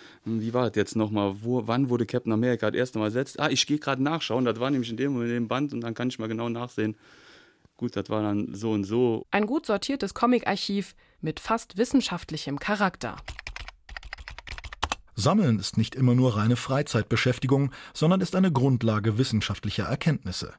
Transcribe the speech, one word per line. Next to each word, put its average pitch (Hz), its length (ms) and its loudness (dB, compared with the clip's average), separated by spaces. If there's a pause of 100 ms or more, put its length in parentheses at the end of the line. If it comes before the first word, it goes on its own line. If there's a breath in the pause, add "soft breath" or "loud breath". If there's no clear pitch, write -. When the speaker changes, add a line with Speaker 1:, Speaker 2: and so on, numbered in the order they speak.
(220 loud breath)
Speaker 1:
„Hm, 110 180 -2
wie 113 140 -4
war 123 140 2
das 104 80 -2
jetzt 104 200 0
nochmal? 104 440 0
Wo, 117 260 -2
wann 123 220 2
wurde 120 180 2
Captain 120 260 -2
America 113 380 2
das - 80 -2
erste 123 200 -2
Mal 107 80 0
ersetzt? 127 340 -4
Ah, 151 100 0
ich 131 160 0
gehe 147 120 0
gerade 135 240 -2
nachschauen, 139 420 0
das 113 160 0
war 131 100 0
nämlich 123 200 -2
in 113 60 -6
dem 135 200 -2
und 120 60 -2
in 117 80 -2
dem 120 180 -2
Band“, 135 240 -2
und 120 80 -6
dann 117 140 -6
kann 123 140 -2
ich - 100 -8
mal 110 100 -6
genau 113 220 -4
nachsehen, 117 460 -2 (800 loud breath)
„Gut, 120 200 -6
das - 140 -6
war 107 120 0
dann 104 320 -2
so 110 180 -4
und 101 120 0
so.“ 113 460 0
Speaker 2:
Ein 208 160 2
gut 294 200 -2
sortiertes 214 480 -2
Comicarchiv 202 800 0 (260 soft breath)
mit 160 200 -6
fast - 380 -4
wissenschaftlichem 170 800 0
Charakter. 196 580 -2 (2000)
Speaker 3:
Sammeln 127 420 6
ist - 200 -2
nicht 110 160 2
immer 123 200 6
nur 127 220 6
reine 110 200 4
Freizeitbeschäftigung, 131 1120 2 (240 loud breath)
sondern 180 260 4
ist 180 160 -2
eine 185 160 4
Grundlage 113 640 4
wissenschaftlicher 107 680 0
Erkenntnisse. - 760 -2